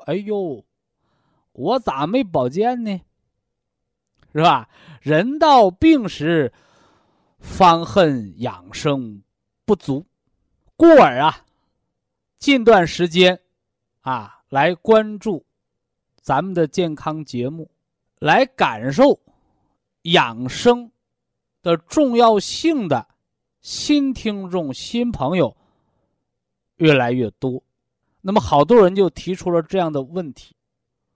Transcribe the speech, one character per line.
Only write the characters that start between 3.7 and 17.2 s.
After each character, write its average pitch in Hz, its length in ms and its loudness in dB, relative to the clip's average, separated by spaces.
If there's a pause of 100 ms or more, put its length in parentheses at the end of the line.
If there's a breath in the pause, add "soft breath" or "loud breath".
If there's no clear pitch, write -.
是 147 80 -4
吧？ 147 280 2 (340 soft breath)
人 190 360 0
到 269 320 4
病 269 380 2
时， 156 420 -2 (880)
方 170 440 2
恨 135 560 0
养 113 320 -12
生 123 500 -6 (440)
不 208 100 2
足。 143 300 -8 (680)
故 330 100 6
而 254 340 8
啊， - 240 -2 (960)
近 269 260 0
段 202 220 6
时 175 220 -4
间 180 300 2 (640)
啊， 120 480 -10
来 151 260 0
关 214 440 0
注 185 260 -8 (720)
咱 139 260 -4
们 190 120 -8
的 170 120 0
健 165 280 -4
康 156 300 -10